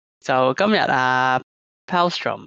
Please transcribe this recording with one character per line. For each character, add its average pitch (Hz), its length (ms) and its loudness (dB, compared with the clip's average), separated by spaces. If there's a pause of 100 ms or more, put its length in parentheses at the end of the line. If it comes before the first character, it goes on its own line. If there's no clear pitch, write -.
(200)
就 131 340 0
今 208 180 0
日 208 60 2
啊， 127 640 0 (460)
Palstrom 127 600 -2